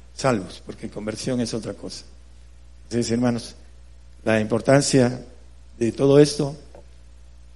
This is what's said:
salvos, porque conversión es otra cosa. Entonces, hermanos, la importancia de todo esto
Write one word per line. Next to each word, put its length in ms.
salvos, 520
porque 240
conversión 500
es 140
otra 200
cosa. 300
Entonces, 280
hermanos, 420
la 160
importancia 840
de 140
todo 260
esto 380